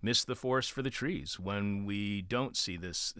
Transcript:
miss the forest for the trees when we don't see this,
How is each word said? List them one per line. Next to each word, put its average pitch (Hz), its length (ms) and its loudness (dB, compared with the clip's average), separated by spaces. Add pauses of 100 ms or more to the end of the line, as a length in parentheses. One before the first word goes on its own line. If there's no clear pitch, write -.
miss 113 240 4
the 123 120 -2
forest 127 360 2
for - 80 -4
the 131 80 0
trees - 500 -2
when 101 460 0
we 101 380 0
don't 120 340 0
see 90 220 0
this, 85 420 -2